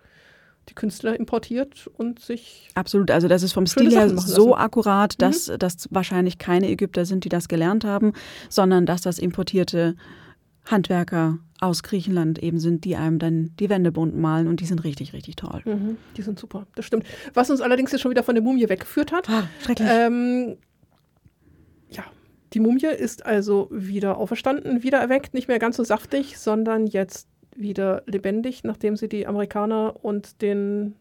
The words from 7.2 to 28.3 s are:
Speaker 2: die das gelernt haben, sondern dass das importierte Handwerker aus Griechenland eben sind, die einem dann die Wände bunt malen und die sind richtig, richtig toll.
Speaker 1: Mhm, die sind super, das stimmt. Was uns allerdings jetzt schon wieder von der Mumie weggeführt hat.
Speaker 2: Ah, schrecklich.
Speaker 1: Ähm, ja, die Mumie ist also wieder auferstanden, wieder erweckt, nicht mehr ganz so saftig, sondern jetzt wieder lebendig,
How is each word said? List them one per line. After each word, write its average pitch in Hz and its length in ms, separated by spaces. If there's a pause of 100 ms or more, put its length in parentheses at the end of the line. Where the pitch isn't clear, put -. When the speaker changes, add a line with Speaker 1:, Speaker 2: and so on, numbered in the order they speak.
Speaker 2:
die - 60
das 170 180
gelernt 175 360
haben, 208 280 (380)
sondern 185 340
dass 175 160
das 175 180
importierte 175 800 (680)
Handwerker 170 720 (220)
aus 175 220
Griechenland 170 600
eben 170 160
sind, 165 260
die 180 120
einem 160 220
dann 165 400
die 196 120
Wände 180 220
bunt 165 220
malen 160 320
und 165 140
die 170 60
sind 165 180
richtig, 139 300
richtig 147 220
toll. - 280
Speaker 1:
Mhm, 214 320 (220)
die 214 40
sind 202 160
super, 220 360
das 226 100
stimmt. 220 200 (280)
Was 254 180
uns 269 120
allerdings 254 280
jetzt 262 120
schon 247 80
wieder 247 120
von 247 120
der 226 100
Mumie 240 240
weggeführt - 420
hat. 349 200
Speaker 2:
Ah, 220 140 (200)
schrecklich. 226 260
Speaker 1:
Ähm, 240 680 (1300)
ja, - 160 (480)
die 220 80
Mumie 240 260
ist - 380
also 202 480
wieder 196 460
auferstanden, 240 640
wieder 262 160
erweckt, 262 340
nicht 254 160
mehr 240 100
ganz 233 180
so 240 80
saftig, 277 540
sondern 220 480
jetzt 190 400 (300)
wieder 196 500
lebendig, 214 560